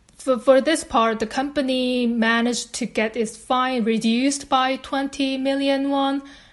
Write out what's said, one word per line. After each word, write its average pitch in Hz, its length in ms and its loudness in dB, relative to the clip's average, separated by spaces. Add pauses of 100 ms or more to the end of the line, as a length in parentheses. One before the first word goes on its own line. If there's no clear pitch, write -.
(180)
For, 254 200 0
for 262 240 6
this 311 220 2
part, 226 360 2
the 226 60 -4
company 254 800 -2
managed 233 680 0
to 240 120 -6
get 220 320 -2
its 220 180 -4
fine 254 480 -2
reduced 226 680 0
by 262 280 2
twenty 269 600 -4
million 277 520 0
won, 277 320 0 (320)